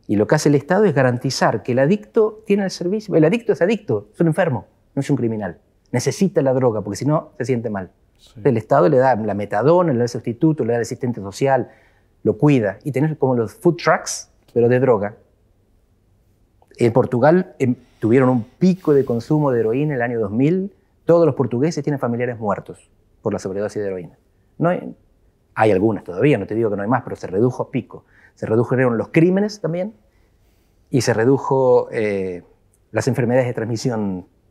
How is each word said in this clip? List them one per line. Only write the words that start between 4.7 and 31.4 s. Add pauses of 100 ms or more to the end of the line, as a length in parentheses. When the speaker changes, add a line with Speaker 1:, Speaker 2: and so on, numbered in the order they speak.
Speaker 1:
no
es
un
criminal. (320)
Necesita
la
droga
porque
si
no
se
siente
mal. (260)
Speaker 2:
Sí.
Speaker 1:
El
Estado
le
da
la
metadona,
le
da
el
sustituto,
le
da
el
asistente
social, (540)
lo
cuida.
Y
tenés
como
los
food
trucks, (240)
pero
de
droga. (1600)
En
Portugal,
em, (240)
tuvieron
un
pico
de
consumo
de
heroína
en
el
año
dos
mil. (320)
Todos
los
portugueses
tienen
familiares
muertos (320)
por
la
sobredosis
de
heroína. (400)
No
hay, (580)
hay
algunas
todavía,
no
te
digo
que
no
hay
más,
pero
se
redujo
a
pico. (280)
Se
redujeron
los
crímenes
también (960)
y
se
redujo,